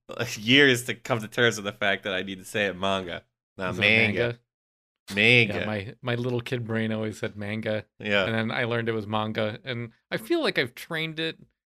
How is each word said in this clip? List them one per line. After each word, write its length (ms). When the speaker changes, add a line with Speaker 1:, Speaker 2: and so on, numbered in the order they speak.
Speaker 1:
like, 280
years 400
to 100
come 260
to 80
terms 280
with 80
the 80
fact 320
that 100
I 80
need 160
to 60
say 220
it 100
manga, 460
not 140
Speaker 2:
Is 60
it 20
Speaker 1:
manga. 400
Speaker 2:
manga? 180
Speaker 1:
Manga. 460
Speaker 2:
Yeah, 60
my, 360
my 120
little 260
kid 260
brain 260
always 260
said 180
manga. 480
Speaker 1:
Yeah. 260
Speaker 2:
And 100
then 160
I 140
learned 240
it 40
was 140
manga. 580
And 260
I 60
feel 260
like 160
I've 160
trained 460
it 160